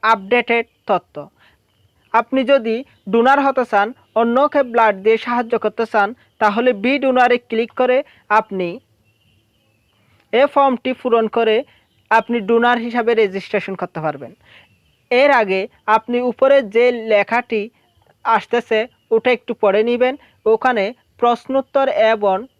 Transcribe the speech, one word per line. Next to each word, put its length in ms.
আপডেটেড 520
তথ্য। 240
আপনি 260
যদি 220
ডোনার 340
হতে 240
চান, 180
অন্যকে 460
ব্লাড 220
দিয়ে 220
সাহায্য 280
করতে 280
চান, 160
তাহলে 340
বি 260
ডোনারে 380
ক্লিক 200
করে 160
আপনি 400
এ 100
ফর্মটি 360
পূরণ 280
করে 280
আপনি 260
ডোনার 380
হিসাবে 280
রেজিস্ট্রেশন 600
করতে 260
পারবেন। 320
এর 200
আগে 300
আপনি 300
উপরে 260
যে 100
লেখাটি 500
আসতেছে 540
ওটা 200
একটু 220
পড়ে 260
নেবেন, 260
ওখানে 380
প্রশ্নোত্তর 680
এবং 220